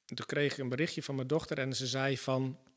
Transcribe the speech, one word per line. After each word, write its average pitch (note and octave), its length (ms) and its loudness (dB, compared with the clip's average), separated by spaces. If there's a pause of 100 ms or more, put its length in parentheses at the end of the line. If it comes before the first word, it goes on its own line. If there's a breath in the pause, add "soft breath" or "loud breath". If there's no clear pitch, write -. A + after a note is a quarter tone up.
toen - 200 -8
kreeg C#3+ 260 2
ik - 60 -4
een C3 120 -2
berichtje D3 340 0
van C#3 120 -4
mijn C3 120 -2
dochter D3+ 320 0
en C3 160 0
ze B2+ 120 -2
zei C3+ 300 2
van: C3 420 0 (180)